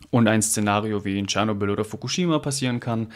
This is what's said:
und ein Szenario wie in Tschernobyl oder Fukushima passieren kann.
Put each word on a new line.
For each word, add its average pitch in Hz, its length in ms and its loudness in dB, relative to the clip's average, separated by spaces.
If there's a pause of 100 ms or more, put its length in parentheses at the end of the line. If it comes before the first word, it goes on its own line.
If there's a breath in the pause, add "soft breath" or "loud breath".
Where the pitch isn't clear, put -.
(120)
und 117 160 6
ein 110 160 4
Szenario 104 600 0
wie 98 140 -2
in 101 80 0
Tschernobyl 101 460 0
oder 104 120 0
Fukushima 160 540 -2
passieren 135 420 -2
kann. 113 360 -4